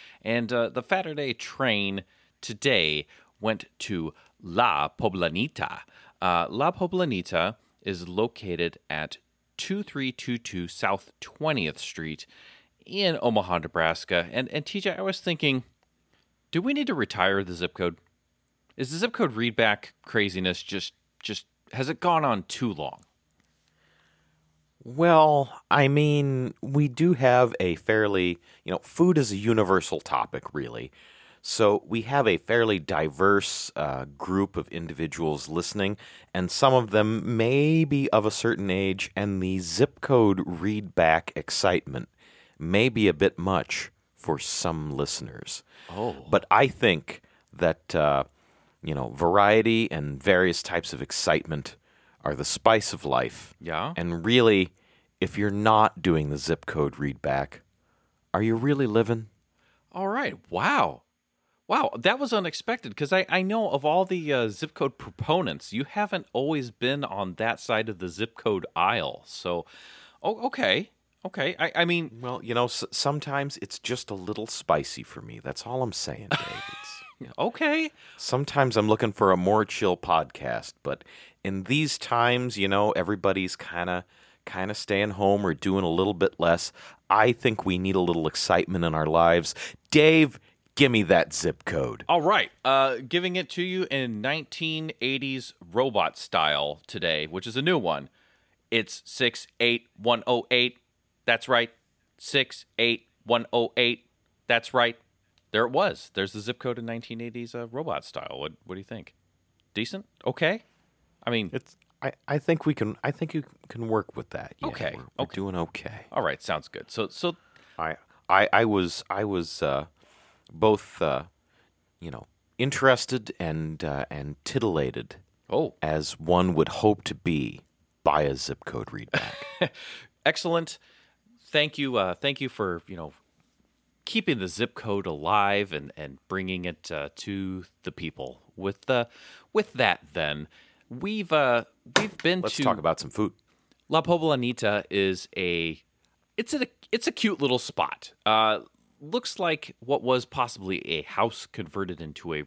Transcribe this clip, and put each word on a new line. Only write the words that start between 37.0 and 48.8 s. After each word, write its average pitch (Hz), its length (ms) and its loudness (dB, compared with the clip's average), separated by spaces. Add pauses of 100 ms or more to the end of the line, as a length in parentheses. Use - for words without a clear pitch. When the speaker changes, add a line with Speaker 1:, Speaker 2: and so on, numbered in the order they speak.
Speaker 2:
may 143 480 4
be 139 260 0
of 104 140 4
a 107 60 2
certain 101 380 -2
age, 95 460 -2
and 98 260 -2
the 95 180 -2
zip 87 420 -2
code 107 380 6
readback 87 920 0
excitement 76 760 -2 (500)
may 98 300 2
be 110 180 4
a 87 60 6
bit 80 260 2
much 90 520 -2 (240)
for 78 220 -4
some 78 540 -6
listeners. - 720 -8 (260)
Speaker 1:
Oh. 101 260 -6 (140)
Speaker 2:
But - 220 2
I 120 160 8
think - 540 0 (320)
that, - 400 -2
uh, 73 320 2 (560)